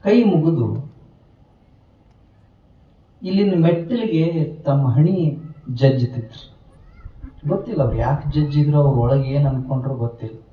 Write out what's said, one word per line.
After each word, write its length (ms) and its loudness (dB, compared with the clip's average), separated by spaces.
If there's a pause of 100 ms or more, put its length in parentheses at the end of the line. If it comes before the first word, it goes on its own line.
ಕೈ 220 4
ಮುಗಿದು, 680 0 (2250)
ಇಲ್ಲಿನ 400 2
ಮೆಟ್ಟಿಲಿಗೆ 840 0
ತಮ್ಮ 440 -2
ಹಣಿ 500 2 (360)
ಜಜ್ಜುತ್ತಿದ್ರು. 800 -2 (960)
ಗೊತ್ತಿಲ್ಲ 340 -2
ಅವ್ರು 140 0
ಯಾಕೆ 340 -2
ಜಜ್ಜಿದ್ರು, 520 2
ಅವ್ರ 160 2
ಒಳಗೆ 300 2
ಏನ್ 180 0
ಅನ್ಕೊಂಡ್ರು 480 -4
ಗೊತ್ತಿಲ್ಲ. 440 -8 (140)